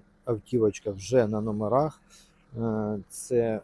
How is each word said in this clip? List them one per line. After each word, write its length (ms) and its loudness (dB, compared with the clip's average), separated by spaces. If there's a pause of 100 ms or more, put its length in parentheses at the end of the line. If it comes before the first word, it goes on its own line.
(240)
Автівочка 640 0
вже 360 2
на 140 -2
номерах. 600 0 (560)
Е, 420 -2 (100)
це 560 0